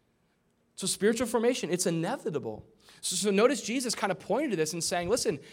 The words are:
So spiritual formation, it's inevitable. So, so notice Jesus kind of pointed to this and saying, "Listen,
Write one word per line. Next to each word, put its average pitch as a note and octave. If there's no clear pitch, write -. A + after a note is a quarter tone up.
So -
spiritual A3+
formation, A3+
it's F3
inevitable. E3
So, -
so G3
notice A3+
Jesus B3
kind G3+
of -
pointed B3+
to F#3
this D#3
and E3
saying, F3
"Listen, A3